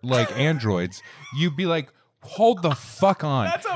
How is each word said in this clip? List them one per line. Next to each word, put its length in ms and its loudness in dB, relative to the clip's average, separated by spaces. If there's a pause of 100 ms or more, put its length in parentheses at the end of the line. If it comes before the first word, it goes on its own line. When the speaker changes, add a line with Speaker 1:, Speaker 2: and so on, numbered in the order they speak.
Speaker 1:
like, 300 2
Speaker 2:
<laughs> 80 -10
Speaker 1:
androids, 640 0 (340)
you'd 180 0
be 120 -2
like, 220 -2 (340)
"Hold 400 2
the 100 2
fuck 500 0
on." 220 0
Speaker 2:
That's 220 -2
so 80 -4